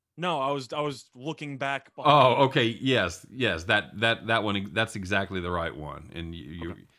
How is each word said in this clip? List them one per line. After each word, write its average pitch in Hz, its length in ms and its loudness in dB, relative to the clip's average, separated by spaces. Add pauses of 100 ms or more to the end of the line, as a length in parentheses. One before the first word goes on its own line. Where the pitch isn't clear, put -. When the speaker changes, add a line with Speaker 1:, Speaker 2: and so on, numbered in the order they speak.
(200)
Speaker 1:
No, 165 200 -2
I 135 120 0
was, 135 220 -6
I 151 60 -4
was 143 340 -6
looking 143 460 -10
back 139 340 -6
behind 139 180 4
Speaker 2:
Oh, 131 260 8
Speaker 1:
me. 139 80 6
Speaker 2:
okay. 131 200 4 (160)
Yes, 110 480 2
yes. 98 360 -2
That, 104 340 0
that, 113 280 0
that 113 160 2
one. 101 300 -2
That's 110 220 -2
exactly 95 460 -2
the 87 100 -4
right 82 240 -4
one. 73 400 -12
And 82 180 -10
you, 85 120 -14
you 85 260 -10
Speaker 1:
Okay. 101 100 -16 (180)